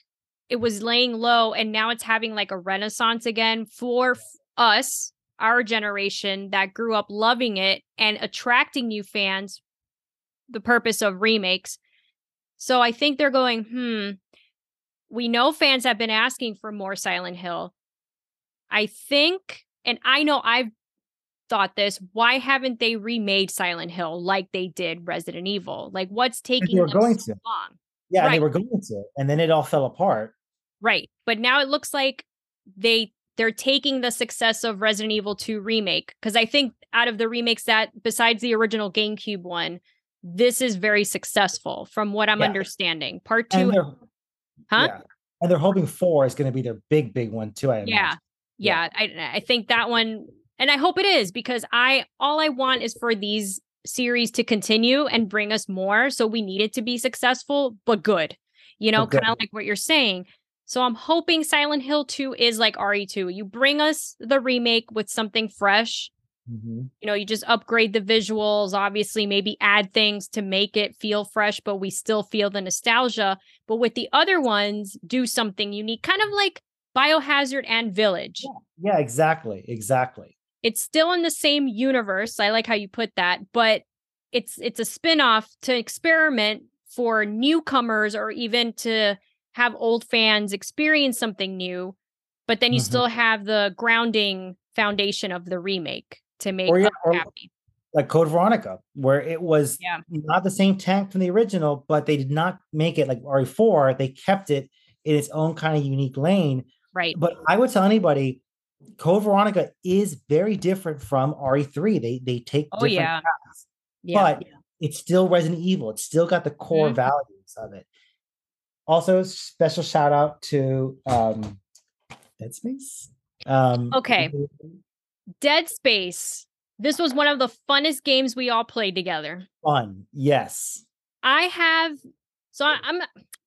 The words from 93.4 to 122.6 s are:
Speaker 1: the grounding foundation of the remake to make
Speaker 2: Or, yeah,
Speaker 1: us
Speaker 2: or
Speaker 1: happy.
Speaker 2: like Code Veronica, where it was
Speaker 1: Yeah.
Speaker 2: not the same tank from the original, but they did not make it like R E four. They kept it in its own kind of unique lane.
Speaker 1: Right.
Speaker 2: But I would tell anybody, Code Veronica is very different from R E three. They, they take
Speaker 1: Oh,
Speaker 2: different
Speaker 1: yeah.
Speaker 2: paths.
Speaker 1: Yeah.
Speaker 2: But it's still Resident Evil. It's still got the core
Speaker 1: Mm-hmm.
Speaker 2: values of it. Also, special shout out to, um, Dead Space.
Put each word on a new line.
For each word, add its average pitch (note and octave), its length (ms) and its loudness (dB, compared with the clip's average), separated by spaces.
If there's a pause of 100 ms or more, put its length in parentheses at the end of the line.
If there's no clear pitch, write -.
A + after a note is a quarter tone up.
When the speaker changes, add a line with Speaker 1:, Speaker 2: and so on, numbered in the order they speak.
Speaker 1:
the G3+ 300 0
grounding G#3+ 800 0 (200)
foundation G3+ 560 -2
of F3+ 140 -8
the F3+ 140 -6
remake F3+ 640 -8 (180)
to G3+ 120 -6
make F#3 180 -2
Speaker 2:
Or, F3 100 6
yeah, G3+ 80 6
Speaker 1:
us G#3 60 0 (120)
Speaker 2:
or E3+ 80 4
Speaker 1:
happy. - 380 -6 (420)
Speaker 2:
like D3 140 2
Code D#3+ 220 4
Veronica, E3+ 500 0 (140)
where C#3 280 2
it E3 200 -6
was D3+ 400 2
Speaker 1:
Yeah. F3 280 -6
Speaker 2:
not D#3+ 340 0
the F#3+ 80 0
same G3 260 2
tank F#3+ 340 0
from F#3 100 0
the F3+ 100 0
original, F3 560 0
but D3+ 180 2
they D3+ 120 2
did C3+ 140 -2
not F3 280 -2 (120)
make D#3+ 280 0
it C#3 80 2
like A#2+ 180 -4
R C#3 160 2
E B2+ 40 0
four. D3+ 500 4
They C3+ 140 -2
kept F#3+ 420 -2
it C#3+ 180 -2 (360)
in D3+ 100 2
its C#3+ 140 0
own D#3 260 -2
kind D#3 200 -2
of D3 80 2
unique C3+ 340 -2
lane. D3 480 0 (280)
Speaker 1:
Right. E3+ 240 -2
Speaker 2:
But E3+ 160 0 (140)
I F3 100 6
would B3 140 4
tell F#3+ 120 4
anybody, D#3 580 2 (560)
Code F#3+ 260 2
Veronica G3 480 2 (120)
is F3+ 320 2 (140)
very F#3+ 280 2
different F3 440 -2
from C3+ 360 0
R C3+ 200 2
E D3 60 2
three. D#3+ 360 0
They, A#2+ 240 -4
they B2 160 -2
take D3 320 -2
Speaker 1:
Oh, G3 60 -10
Speaker 2:
different A#3 160 2
Speaker 1:
yeah. E3 280 2
Speaker 2:
paths. - 460 -4 (360)
Speaker 1:
Yeah. F#3 180 2 (140)
Speaker 2:
But - 80 -10 (360)
it's - 180 -4
still F#3 320 4
Resident E3+ 320 2
Evil. F3 300 0
It's - 120 -8
still E3 220 2
got F3 180 0
the D3+ 80 -4
core D#3 360 0
Speaker 1:
Mm-hmm. B2+ 80 -2
Speaker 2:
values C3 640 -2
of G#2+ 160 -14
it. F#2+ 120 -20 (1000)
Also, E3+ 360 4
special E3 600 -2
shout D3 280 2
out D3 300 2
to, C3+ 640 -2
um, A2 540 0 (800)
Dead A#2 160 -12
Space. - 540 -10 (360)